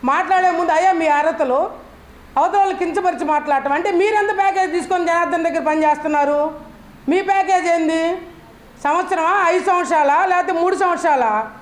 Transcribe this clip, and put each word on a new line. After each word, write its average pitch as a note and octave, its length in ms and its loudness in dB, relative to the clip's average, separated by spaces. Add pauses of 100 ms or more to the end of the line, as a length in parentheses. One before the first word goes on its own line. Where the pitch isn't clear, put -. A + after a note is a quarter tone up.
మాట్లాడే F4+ 460 2
ముందు E4+ 200 -2
అయ్యా F4 200 2
మీ E4 160 0
అర్హతలు, D4 520 0 (760)
అవతల F4+ 200 2
వాళ్ళు G4 180 2
కించపరిచి F4 500 -2
మాట్లాడటం D4 480 0
అంటే E4+ 180 -2
మీరు G4 240 2
ఎంత G#4 220 0
ప్యాకేజ్ G4 340 0
తీసుకొని F4 340 -2
జనార్దన్ E4 380 0
దగ్గర E4 260 -2
పనిచేస్తున్నారు? D4+ 840 0 (580)
మీ F4+ 120 2
ప్యాకేజ్ F#4+ 460 0
ఏంది? E4 360 0 (800)
సంవత్సరమా, E4+ 500 0 (140)
ఐదు F4+ 160 0
సంవత్సరాలా, E4+ 640 2
లేకపోతే F4+ 340 0
మూడు F#4 160 2
సంవత్సరాలా? C4+ 760 0 (100)